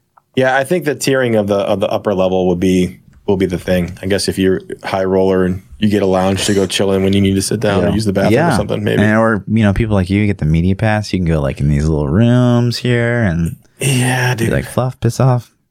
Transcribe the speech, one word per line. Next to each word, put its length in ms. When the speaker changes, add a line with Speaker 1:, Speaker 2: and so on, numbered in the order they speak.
Speaker 1:
Yeah, 220
I 80
think 220
the 100
tiering 420
of 80
the, 120
of 200
the 100
upper 240
level 360
will 80
be, 420
will 100
be 100
the 140
thing. 420
I 40
guess 220
if 120
you're 200
high 220
roller 400
and 180
you 100
get 140
a 40
lounge 400
to 80
go 120
chill 260
in 120
when 80
you 80
need 140
to 80
sit 180
down 240
or 60
Speaker 2:
Yeah. 40
Speaker 1:
use 100
the 80
bathroom 220
Speaker 2:
Yeah. 200
Speaker 1:
or 20
something, 260
maybe. 200
Speaker 2:
And, 140
or, 300
you 160
know, 100
people 220
like 160
you 160
get 120
the 80
media 280
pass. 380
You 80
can 60
go, 140
like, 200
in 80
these 180
little 220
rooms 680
here 440
and 320
Speaker 1:
Yeah, 560
Speaker 2:
be 160
Speaker 1:
like, 140
Speaker 2:
"Fluff, 340
piss 220
off. 340